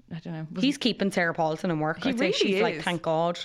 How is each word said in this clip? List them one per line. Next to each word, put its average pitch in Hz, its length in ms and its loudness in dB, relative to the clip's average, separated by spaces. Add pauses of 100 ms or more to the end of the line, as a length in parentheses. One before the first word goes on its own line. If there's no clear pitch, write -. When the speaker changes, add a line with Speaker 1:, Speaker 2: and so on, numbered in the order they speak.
(140)
Speaker 1:
I 165 60 -8
don't 175 140 -10
know. 160 260 -8
Speaker 2:
He's 277 180 2
keeping 196 320 0
Sarah 170 240 2
Paulson 160 360 0
in 156 100 0
work. 160 220 -2
Speaker 1:
He 269 80 0
Speaker 2:
I'd 233 80 0
say 262 80 2
Speaker 1:
really 403 120 2
Speaker 2:
she's 202 240 2
like, 175 140 0
Speaker 1:
is. 156 80 -6
Speaker 2:
"Thank 175 180 -2
God." 165 420 2